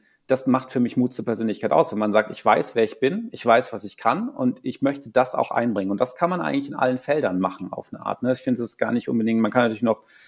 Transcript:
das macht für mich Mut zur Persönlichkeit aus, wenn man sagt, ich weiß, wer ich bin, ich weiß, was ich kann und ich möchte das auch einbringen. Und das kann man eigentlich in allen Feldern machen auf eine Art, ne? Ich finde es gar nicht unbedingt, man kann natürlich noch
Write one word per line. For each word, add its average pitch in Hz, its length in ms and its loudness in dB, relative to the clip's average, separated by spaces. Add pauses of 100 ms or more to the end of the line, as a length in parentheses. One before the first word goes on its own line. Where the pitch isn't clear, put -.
(280)
das 131 200 0
macht 127 240 0
für 135 80 -2
mich 120 180 0
Mut 123 160 0
zur 107 120 -8
Persönlichkeit 110 460 -2
aus, 156 200 4
wenn 104 80 -6
man 107 140 0
sagt, 107 180 2
ich - 120 -14
weiß, 113 320 2
wer 117 100 4
ich - 140 -10
bin, 196 320 -2
ich - 140 -16
weiß, 120 280 4
was 110 100 -10
ich 104 140 -14
kann 180 320 0
und 127 340 -2
ich - 180 -6
möchte 139 280 -2
das 127 260 2
auch - 160 0
einbringen. 101 400 0
Und 101 80 -2
das - 160 0
kann 175 140 0
man 180 120 -2
eigentlich 143 280 -2
in - 60 -10
allen 127 240 0
Feldern 123 400 0
machen 92 340 -4
auf - 200 -12
eine - 120 -18
Art, 104 180 -4
ne? 127 80 2
Ich 127 80 0
finde 120 240 -2
es - 140 -10
gar 113 140 0
nicht 120 180 -2
unbedingt, 113 320 2
man 110 100 0
kann 127 120 4
natürlich 110 200 0
noch 113 200 2 (240)